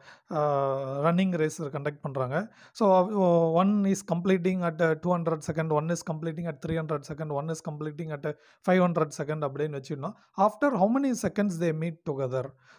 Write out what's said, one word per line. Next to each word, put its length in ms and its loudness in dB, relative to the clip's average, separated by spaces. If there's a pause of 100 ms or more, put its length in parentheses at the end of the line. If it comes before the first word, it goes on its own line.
(320)
அ, 100 -2 (640)
ரன்னிங் 340 2
ரேஸ் 260 -2
கண்டக்ட் 380 -6
பண்றாங்க. 520 -4 (180)
So, 400 4
ஒ-, 420 4
one 300 4
is 180 0 (120)
completing 480 2
at, 200 -2
அ, 200 4
டூ 160 2
ஹண்ட்ரட் 240 -2 (100)
second, 200 -2
one 160 0
is 140 -2 (100)
completing 340 -6
at 120 -6 (100)
three 120 -2
hundred 280 -4
second, 220 -8
one 180 -4
is 220 -6
completing 400 -8
at, 160 -8
அ, 120 -6 (320)
ஃபைவ் 140 6
ஹண்ட்ரட் 340 2
second 240 -4
அப்படின்னு 400 -4
வச்சுக்கணும். 320 -8 (240)
After 340 2
how 280 2
many 220 2
seconds 380 0
they 140 2
meet 240 -4 (120)
together? 340 -2 (360)